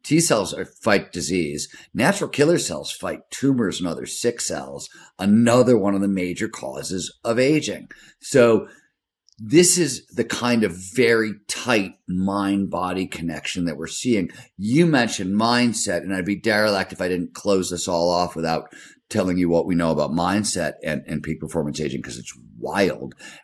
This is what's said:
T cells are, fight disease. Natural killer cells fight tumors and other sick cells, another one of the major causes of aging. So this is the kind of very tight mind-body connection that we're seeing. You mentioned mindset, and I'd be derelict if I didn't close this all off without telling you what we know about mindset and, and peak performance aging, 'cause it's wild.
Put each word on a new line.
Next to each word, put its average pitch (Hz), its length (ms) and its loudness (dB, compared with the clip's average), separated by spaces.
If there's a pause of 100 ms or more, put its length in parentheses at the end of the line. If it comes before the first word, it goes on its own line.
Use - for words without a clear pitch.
T 160 160 2
cells 107 340 0
are, 90 120 -8
fight - 440 0
disease. 78 640 -4 (180)
Natural 143 380 0
killer 147 280 4
cells 80 340 -6
fight - 380 -8
tumors 120 500 0
and 90 80 -4
other 64 180 -6
sick - 340 -4
cells, 69 480 -8 (300)
another 117 580 6
one 101 200 2
of 98 60 0
the 101 40 0
major 90 400 -2
causes 73 680 -8 (120)
of 117 160 0
aging. 127 480 0 (320)
So 117 480 4 (720)
this 151 380 4
is 143 380 -2
the 120 80 -2
kind 117 400 0
of 90 160 -2 (160)
very 117 380 4 (160)
tight 107 460 0 (120)
mind-body 95 1000 -2
connection 82 560 -6
that 78 140 -4
we're 80 100 -10
seeing. 107 420 -2 (260)
You 123 300 2
mentioned 113 480 0
mindset, 113 680 2
and 95 120 -6
I'd 92 120 -4
be 101 120 0
derelict 104 540 0
if - 80 -12
I 92 80 -2
didn't 90 260 -4
close 95 360 0
this 87 180 -6
all 87 200 2
off 87 280 0
without 80 360 -4 (360)
telling 92 280 0
you 87 120 2
what 85 180 2
we 92 80 -2
know 85 160 2
about 73 220 0
mindset 87 640 -2 (100)
and, 73 240 -4
and 76 160 -6
peak 80 160 -6
performance 73 400 -4
aging, 67 200 -4
'cause 62 160 -12
it's 62 220 -16 (200)
wild. 76 540 -2 (320)